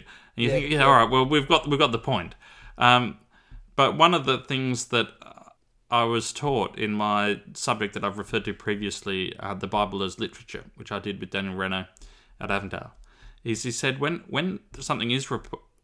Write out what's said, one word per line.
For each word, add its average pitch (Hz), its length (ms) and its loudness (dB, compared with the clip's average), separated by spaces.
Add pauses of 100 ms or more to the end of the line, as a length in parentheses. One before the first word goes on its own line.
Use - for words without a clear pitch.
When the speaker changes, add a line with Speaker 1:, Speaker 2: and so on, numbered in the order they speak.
(360)
Speaker 1:
And 117 80 0
you 120 40 2
Speaker 2:
Yeah, 135 60 2
Speaker 1:
think, 143 160 -2
"Yeah, 151 80 2
Speaker 2:
yeah. 135 80 6
Speaker 1:
all 139 60 10
right, 113 180 8
well, 127 160 4
we've 143 220 2
got, 160 200 4
we've 143 100 2
got 139 140 4
the 113 60 -2
point." 104 360 -4 (440)
Um, 123 400 4 (580)
but 143 200 4
one 170 180 6
of 147 120 0
the 131 120 2
things 127 480 -4
that 117 220 0 (840)
I 120 140 2
was 117 280 0
taught 139 460 -2
in 107 140 -2
my 104 480 0 (140)
subject 110 400 -4
that 98 100 -6
I've 98 140 -4
referred 104 280 -4
to 101 80 -4
previously, 101 880 -6
uh, 98 140 -8
the 95 120 -8
Bible 101 360 -2
as 95 180 -6
literature, - 440 -10 (120)
which - 160 -14
I 101 60 -6
did 98 220 -8
with 92 100 -10
Daniel 98 240 -4
Reno 95 320 -4 (540)
at 98 100 -6
Avondale, 98 420 -6 (520)
is 113 200 -4
he 127 80 -4
said 135 260 -4
when, 151 300 -2
when 185 320 -4 (180)
something 117 320 -4
is 135 200 -2
rep-, 113 180 -6 (360)